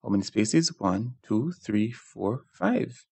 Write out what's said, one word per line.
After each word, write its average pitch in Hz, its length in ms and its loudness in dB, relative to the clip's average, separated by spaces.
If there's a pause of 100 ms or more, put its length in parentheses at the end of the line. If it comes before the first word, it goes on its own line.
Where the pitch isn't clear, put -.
how 113 80 -6
many 98 120 2
spaces? 107 560 0
One, 101 440 -2
two, 120 300 0
three, 110 400 0
four, 107 600 -6
five. - 600 -2